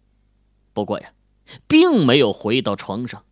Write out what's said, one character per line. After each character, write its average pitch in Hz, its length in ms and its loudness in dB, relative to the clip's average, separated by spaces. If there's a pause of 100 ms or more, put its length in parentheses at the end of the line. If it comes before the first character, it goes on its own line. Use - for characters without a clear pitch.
(720)
不 104 120 -6
过 98 160 -6
呀， - 100 -20 (560)
并 311 380 4
没 131 140 4
有 113 120 2
回 117 300 -4
到 101 140 -4
床 104 300 -10
上， - 260 -16